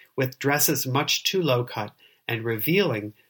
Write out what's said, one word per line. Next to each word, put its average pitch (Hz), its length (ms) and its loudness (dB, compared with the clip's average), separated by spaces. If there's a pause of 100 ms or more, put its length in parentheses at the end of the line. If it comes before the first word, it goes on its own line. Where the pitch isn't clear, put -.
(160)
with 131 240 -2
dresses 143 480 2
much 143 360 0
too 190 180 0
low-cut 120 500 0 (360)
and 113 180 -4
revealing 117 680 0 (160)